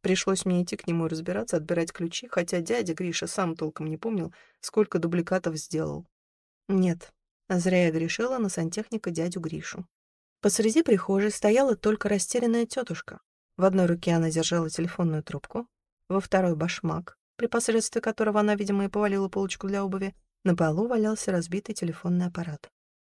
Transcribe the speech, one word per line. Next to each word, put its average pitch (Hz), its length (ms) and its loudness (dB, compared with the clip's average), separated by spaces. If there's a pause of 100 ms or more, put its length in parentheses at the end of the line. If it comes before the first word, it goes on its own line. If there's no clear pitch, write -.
Пришлось 190 460 0
мне 180 160 2
идти 175 140 -4
к - 100 -10
нему 165 200 0
и - 40 0
разбираться, 175 480 -2
отбирать 165 340 -2
ключи, 170 340 -6
хотя 175 340 -2
дядя 180 340 -2
Гриша 175 320 -4
сам 175 280 -2
толком 156 320 -6
не 156 120 -6
помнил, 196 340 -4 (280)
сколько - 380 0
дубликатов 170 580 0
сделал. 156 500 -6 (640)
Нет, 185 440 0 (360)
зря 180 380 4
я 165 40 4
грешила 170 480 0
на 214 100 0
сантехника 180 600 -4
дядю 170 300 -4
Гришу. 160 460 -8 (540)
Посреди 220 420 4
прихожей 196 480 4
стояла 226 460 4
только 214 320 0
растерянная 233 560 2
тетушка. - 560 -8 (380)
В 180 60 2
одной 190 200 6
руке 170 280 2
она 165 180 4
держала 165 400 0
телефонную 165 520 0
трубку, 220 440 -8 (420)
во 190 120 0
второй — 185 360 2
башмак, 165 640 -4 (180)
при 233 100 -2
посредстве 233 540 0
которого 214 400 0
она, 208 140 4
видимо, 202 300 0
и 196 40 -2
повалила 196 400 0
полочку - 380 -4
для 196 180 -2
обуви. 98 300 -4 (300)
На 180 120 4
полу 170 300 2
валялся 220 440 0
разбитый 180 440 -2
телефонный 175 520 -2
аппарат. 170 440 -8 (400)